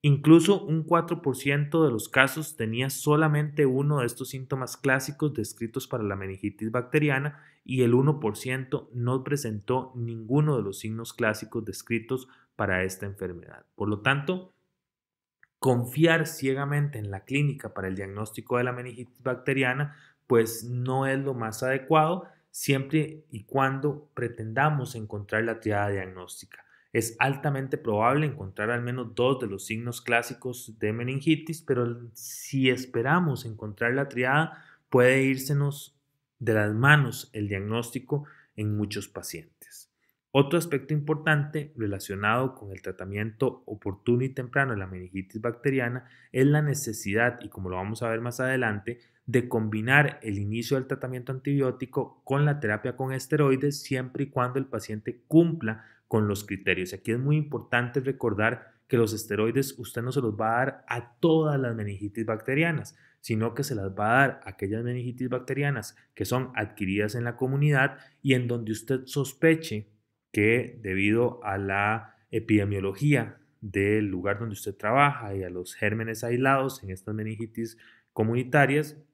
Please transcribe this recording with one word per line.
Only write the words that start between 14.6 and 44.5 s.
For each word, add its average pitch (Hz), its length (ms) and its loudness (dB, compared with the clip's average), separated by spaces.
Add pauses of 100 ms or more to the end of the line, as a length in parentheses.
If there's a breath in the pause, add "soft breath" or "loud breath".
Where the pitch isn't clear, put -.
confiar 151 680 2
ciegamente 139 680 -2
en 104 140 -6
la 95 140 -10
clínica 143 480 -2
para 95 160 -4
el 95 60 -4
diagnóstico 104 640 -6
de 120 80 2
la 123 60 -2
meningitis 123 500 -14
bacteriana, 135 760 -2 (300 loud breath)
pues 113 360 4
no 127 440 -2
es 135 120 0
lo 135 140 -4
más 113 280 -6
adecuado 156 640 2 (260 loud breath)
siempre 139 800 -2
y 113 120 -12
cuando 135 680 -2
pretendamos 123 840 0
encontrar 107 480 -4
la 113 160 -2
triada 101 300 0
diagnóstica. 92 760 -8 (260 soft breath)
Es 113 280 -2
altamente 139 580 0
probable 120 480 2
encontrar 107 460 -4
al 120 100 -2
menos 120 320 -6
dos 127 260 2
de 120 60 -4
los 98 220 -8
signos 117 340 -6
clásicos 120 800 -4
de 107 120 0
meningitis, 139 680 -2
pero 120 400 -2 (120)
si - 580 -2
esperamos 131 760 0
encontrar 110 480 -4
la 139 160 0
triada, 135 560 0 (240 loud breath)
puede 131 320 8
írsenos 139 760 0 (440)
de 110 160 2
las 104 180 2
manos 131 580 4
el 104 160 -4
diagnóstico 113 800 -4 (300 loud breath)
en 107 200 -2
muchos 101 320 -4
pacientes. - 800 -14 (420)
Otro 143 280 4
aspecto 156 340 -2
importante 147 840 -2
relacionado 107 800 -2
con 101 180 -16
el 92 120 -16
tratamiento 104 840 -4
oportuno 107 580 -2
y 131 60 -4
temprano 131 440 -2